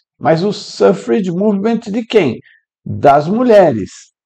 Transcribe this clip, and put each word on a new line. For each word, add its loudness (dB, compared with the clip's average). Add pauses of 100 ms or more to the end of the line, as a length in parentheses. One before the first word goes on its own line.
(180)
Mas -2
o -2
suffrage -2
movement -2
de -6
quem? 0 (440)
Das 2
mulheres, 2 (360)